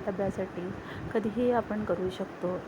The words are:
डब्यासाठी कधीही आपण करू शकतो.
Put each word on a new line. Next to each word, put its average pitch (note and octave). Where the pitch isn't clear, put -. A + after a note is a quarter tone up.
डब्यासाठी F#3+
कधीही A3+
आपण A3
करू F#3
शकतो. F#3